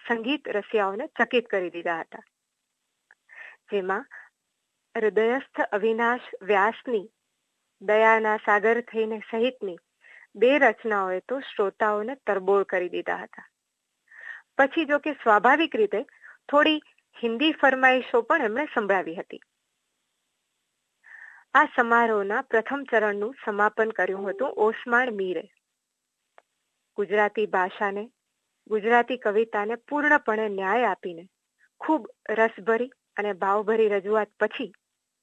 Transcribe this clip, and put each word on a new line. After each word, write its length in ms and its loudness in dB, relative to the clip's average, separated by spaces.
સંગીત 400 -4
રસિયાઓને 580 -2
ચકિત 400 -2
કરી 240 -4
દીધા 300 -6
હતા. 240 -16
જેમાં 340 -2
હૃદયસ્થ 640 0
અવિનાશ 680 0
વ્યાસની 680 0
દયાના 560 4
સાગર 440 2
થઈને 400 -6
સહિતની 480 -4
બે 240 4
રચનાઓએ 640 0
તો 200 -8
શ્રોતાઓને 720 -2
તરબોળ 500 0
કરી 240 -4
દીધા 280 -6
હતા. 320 -18
પછી 260 2
જો 140 0
કે 140 -4
સ્વાભાવિક 600 4
રીતે 260 0
થોડી 320 2
હિન્દી 360 0
ફરમાઈશો 720 4
પણ 200 0
એમણે 320 -2
સંભળાવી 400 0
હતી. 260 -12
આ 120 6
સમારોહના 760 2
પ્રથમ 420 -2
ચરણનું 600 -2
સમાપન 460 0
કર્યું 400 -4
હતું 260 -6
ઓસમાણ 560 0
મીરે. 320 -6
ગુજરાતી 500 0
ભાષાને, 640 -2
ગુજરાતી 500 2
કવિતાને 600 -2
પૂર્ણપણે 720 0
ન્યાય 420 0
આપીને 380 -10
ખૂબ 280 -2
રસભરી 600 0
અને 160 -2
ભાવભરી 560 0
રજૂઆત 420 -2
પછી 320 -4